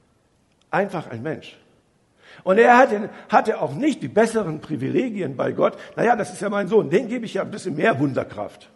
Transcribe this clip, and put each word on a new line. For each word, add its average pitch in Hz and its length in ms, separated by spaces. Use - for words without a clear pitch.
Einfach 185 400
ein 113 100
Mensch. - 360
Und 190 120
er 233 200
hatte, 226 320
hatte 220 340
auch 139 120
nicht 240 300
die 147 40
besseren 196 540
Privilegien 156 760
bei 131 160
Gott. 160 260
„Naja, 220 180
das 202 160
ist - 100
ja 202 80
mein 202 200
Sohn, 180 200
dem 202 200
gebe 233 160
ich - 80
ja 185 80
ein 139 100
bisschen 185 240
mehr 131 240
Wunderkraft.“ 120 760